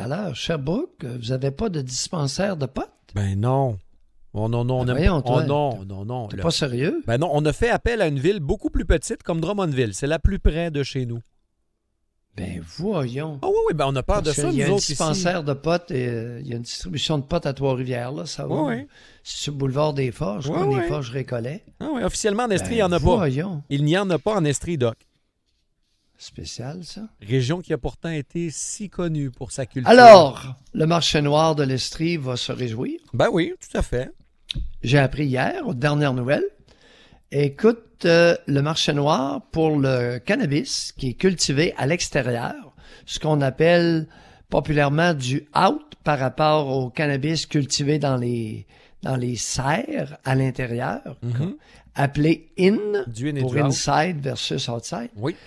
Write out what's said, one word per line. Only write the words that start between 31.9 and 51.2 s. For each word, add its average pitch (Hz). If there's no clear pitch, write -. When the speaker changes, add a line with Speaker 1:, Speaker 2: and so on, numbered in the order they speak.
Speaker 1:
va 127
se -
réjouir. 123
Speaker 2:
Ben 123
oui, 277
tout -
à 185
fait. 123
Speaker 1:
J'ai 127
appris 139
hier, 135
aux 180
dernières 147
nouvelles. 131
Écoute, 143
euh, 170
le 139
marché 156
noir 160
pour 160
le 127
cannabis 190
qui -
est 113
cultivé 165
à 127
l'extérieur, 139
ce -
qu'on 151
appelle 165
populairement 147
du 135
out 208
par 147
rapport 151
au 131
cannabis 147
cultivé 147
dans 139
les, 117
dans 135
les 123
serres 143
à 131
l'intérieur, 131